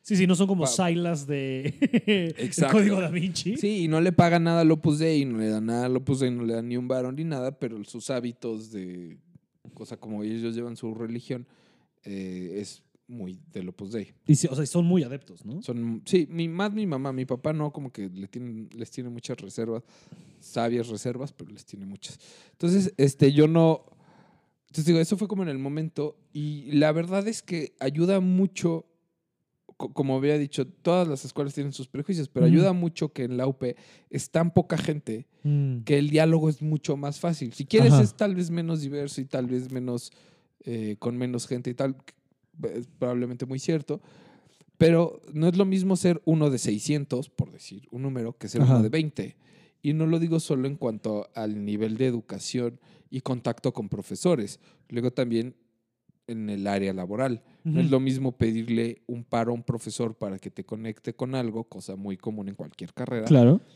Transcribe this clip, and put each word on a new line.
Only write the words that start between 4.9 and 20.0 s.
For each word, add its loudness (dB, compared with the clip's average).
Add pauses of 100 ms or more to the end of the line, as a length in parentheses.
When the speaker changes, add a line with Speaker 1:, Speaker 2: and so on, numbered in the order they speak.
Speaker 2:
Dei, 2
no -4
le 0
dan -2
nada -2
al 0
Opus -2
Dei, 2
no -4
le -2
dan -4
ni -4
un -6
varón -4
ni -4
nada, -6
pero -8
sus -14
hábitos -6
de, -12 (560)
o -18
sea, -16
como -10
ellos -6
llevan -10
su -8
religión, -8 (560)
eh, -10
es -12 (260)
muy -12 (140)
del -10
Opus -14
Dei. -8 (120)
Speaker 1:
Y 8
sí, 0
o -6
sea, -4
y -6
son 0
muy 4
adeptos, -14
¿no? -12
Speaker 2:
Son, -6
sí, 2
mi, -4
más -4
mi -4
mamá, -4
mi -4
papá -4
no, -2
como -12
que -10
le -12
tienen, -12
les -12
tiene -10
muchas -10
reservas, -8 (560)